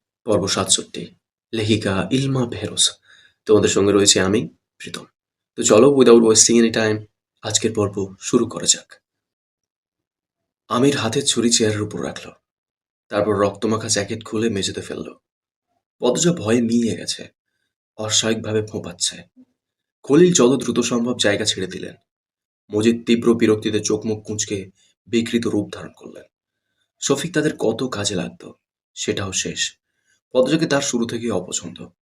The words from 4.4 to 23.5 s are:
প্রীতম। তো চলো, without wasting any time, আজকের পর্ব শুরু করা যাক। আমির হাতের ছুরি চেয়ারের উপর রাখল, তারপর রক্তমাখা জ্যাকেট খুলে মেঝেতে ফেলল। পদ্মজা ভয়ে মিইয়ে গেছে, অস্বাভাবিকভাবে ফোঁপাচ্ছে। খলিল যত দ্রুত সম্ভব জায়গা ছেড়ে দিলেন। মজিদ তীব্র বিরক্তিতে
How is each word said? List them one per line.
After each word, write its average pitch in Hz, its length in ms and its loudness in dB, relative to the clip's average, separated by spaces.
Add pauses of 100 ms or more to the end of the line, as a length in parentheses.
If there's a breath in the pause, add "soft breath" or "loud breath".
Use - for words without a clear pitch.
প্রীতম। - 280 -14 (500)
তো 120 80 -6
চলো, 120 280 6
without 117 300 8
wasting 113 400 6
any 113 120 2
time, 107 320 -2 (360)
আজকের 110 340 -2
পর্ব 98 440 -2
শুরু 117 280 0
করা - 180 -10
যাক। - 280 -4 (1700)
আমির 131 280 2
হাতের 113 300 -2
ছুরি 117 240 0
চেয়ারের 107 320 0
উপর 104 240 -6
রাখল, - 260 -12 (760)
তারপর 107 280 0
রক্তমাখা 107 520 0
জ্যাকেট 107 380 -4
খুলে 110 240 -2
মেঝেতে 98 320 -4
ফেলল। - 320 -10 (840)
পদ্মজা 165 340 2
ভয়ে 113 280 0
মিইয়ে 113 340 0
গেছে, - 340 -10 (680)
অস্বাভাবিকভাবে 110 680 -2
ফোঁপাচ্ছে। - 580 -8 (800)
খলিল 170 300 4
যত 120 260 4
দ্রুত 120 200 -2
সম্ভব 120 380 -2
জায়গা 104 280 0
ছেড়ে 92 220 -4
দিলেন। - 280 -14 (760)
মজিদ 113 340 2
তীব্র 117 280 2
বিরক্তিতে 107 460 0